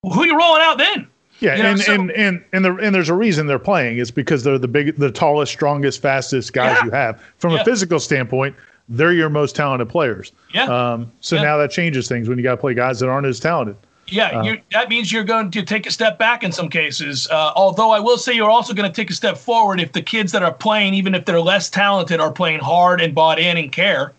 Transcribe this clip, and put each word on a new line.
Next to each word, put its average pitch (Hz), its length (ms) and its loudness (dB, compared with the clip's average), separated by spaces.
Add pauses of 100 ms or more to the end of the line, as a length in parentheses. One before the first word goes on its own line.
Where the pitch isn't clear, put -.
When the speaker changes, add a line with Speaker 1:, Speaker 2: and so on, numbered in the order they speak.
Speaker 1:
Who 190 180 0
are 339 40 2
you 320 120 2
rolling 330 260 6
out 320 140 4
then? 381 300 -2 (320)
Speaker 2:
Yeah, 143 160 2
Speaker 1:
You 214 80 0
know, 202 60 4
Speaker 2:
and, 196 100 2
Speaker 1:
so 208 140 2
Speaker 2:
and, 185 180 0
and, 190 320 0 (100)
and, 190 120 2
the, 180 100 2
and 202 180 0
there's 175 160 2
a 170 40 2
reason 175 340 2
they're 139 120 0
playing. 131 400 0
It's 117 120 -4
because 135 320 -2
they're 139 160 2
the 123 80 -2
big, 147 300 -2
the 143 140 0
tallest, 147 420 0
strongest, 143 480 -2
fastest 135 520 -2
guys 127 260 2
Speaker 1:
Yeah. - 60 0
Speaker 2:
you 110 60 -4
have. 120 300 -2 (180)
From 170 140 0
Speaker 1:
Yeah. 165 80 0
Speaker 2:
a - 40 0
physical 190 340 0
standpoint, 135 560 -2 (340)
they're 156 240 2
your 160 160 2
most 147 260 0
talented 131 340 -2
players. 123 440 -4 (200)
Speaker 1:
Yeah. 233 120 0
Speaker 2:
Um, 120 460 -2 (100)
so - 160 -2
Speaker 1:
Yeah. 147 60 0
Speaker 2:
now 151 140 2
that 147 140 0
changes 160 360 -2
things 117 220 -4
when 123 80 -2
you 123 60 -4
gotta 127 140 0
play 131 160 -2
guys 123 260 0
that 127 100 0
aren't 135 180 -2
as 120 120 -4
talented. 131 360 -2 (320)
Speaker 1:
Yeah, 185 320 -2
Speaker 2:
Uh, 110 40 -2
Speaker 1:
you, - 180 -4 (120)
that 220 160 0
means 226 220 -2
you're 220 120 -2
going 214 280 -2
to 202 120 -4
take 208 240 -4
a 180 40 -6
step 220 280 0
back 226 240 0
in 180 80 -2
some 165 180 -4
cases. 143 600 -4
Uh, 156 240 2
although 196 360 4
I 208 80 4
will 226 180 2
say 240 160 -4
you're 220 160 2
also 233 240 2
gonna 202 180 -2
take 208 180 -6
a 185 40 -4
step 185 240 -2
forward 208 420 0
if 165 140 -4
the 170 80 -4
kids 208 320 -4
that 196 100 0
are 165 100 0
playing, 208 420 0
even 190 200 0
if 170 100 -2
they're 170 160 2
less 180 280 0
talented, 190 500 0
are 156 120 0
playing 160 280 -2
hard 175 400 2
and 165 160 0
bought 160 240 4
in 175 180 2
and 147 140 -4
care. 156 480 0